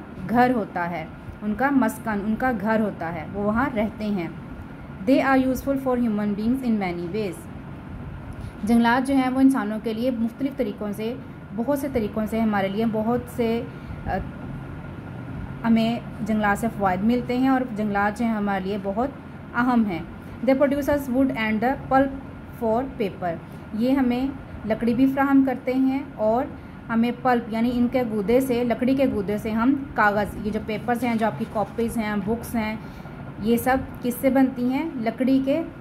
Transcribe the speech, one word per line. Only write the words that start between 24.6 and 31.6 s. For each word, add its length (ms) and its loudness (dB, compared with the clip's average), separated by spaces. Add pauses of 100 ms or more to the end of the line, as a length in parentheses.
लकड़ी 280 2
भी 140 6
फराहम 380 6
करते 280 0
हैं 400 2
और 440 2 (320)
हमें 320 2
पल्प 280 2
यानी 200 0
इनके 340 2
गूदे 380 2
से, 220 0
लकड़ी 320 2
के 120 4
गूदे 300 0
से 140 -4
हम 460 2
कागज़, 400 4
ये 140 -4
जो 80 -2
papers 440 -2
हैं, 140 2
जो 80 2
आपकी 200 0
copies 540 -2